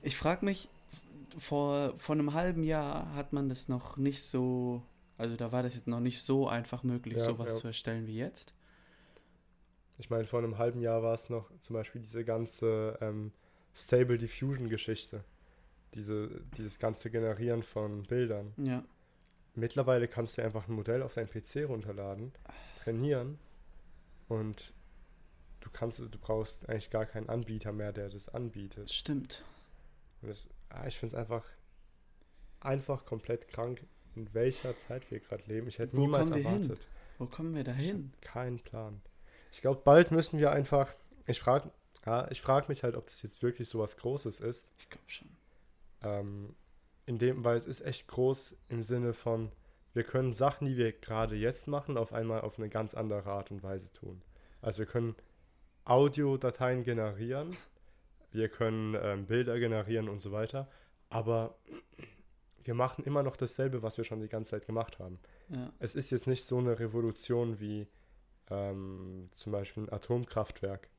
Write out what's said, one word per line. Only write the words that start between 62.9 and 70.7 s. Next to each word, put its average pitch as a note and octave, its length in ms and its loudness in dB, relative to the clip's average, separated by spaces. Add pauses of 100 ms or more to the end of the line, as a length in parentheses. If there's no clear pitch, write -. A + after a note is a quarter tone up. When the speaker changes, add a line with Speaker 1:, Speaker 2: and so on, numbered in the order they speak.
Speaker 2:
immer C#3+ 180 2
noch C3+ 140 0
dasselbe, C3 480 0
was A2 120 -2
wir A#2 80 -2
schon A2 160 -4
die G#2+ 80 -4
ganze A2 240 -4
Zeit G#2 140 -6
gemacht A2+ 320 -2
haben. F#2 220 -10 (300)
Speaker 1:
Ja. B2+ 280 -6
Speaker 2:
Es - 160 -4
ist C#3 160 -2
jetzt B2 160 0
nicht C3 180 0
so B2 140 0
eine A#2+ 220 2
Revolution A#2 800 0
wie, G#2 260 -4 (640)
ähm, F#2+ 840 -6
zum - 160 -6
Beispiel G2+ 320 -4
ein - 80 -6
Atomkraftwerk. G#2 960 -2 (100)